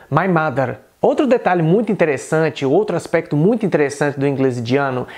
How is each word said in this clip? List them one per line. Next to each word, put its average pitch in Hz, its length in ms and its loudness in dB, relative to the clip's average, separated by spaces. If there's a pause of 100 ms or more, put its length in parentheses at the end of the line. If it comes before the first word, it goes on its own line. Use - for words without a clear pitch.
my 160 180 0
mother. 135 520 0 (220)
Outro 285 240 2
detalhe 220 380 2
muito 208 300 2
interessante, 160 720 -2
outro 170 280 0
aspecto 165 440 -2
muito 208 280 2
interessante 147 540 0
do 139 80 0
inglês 135 300 0
indiano 127 500 -2 (100)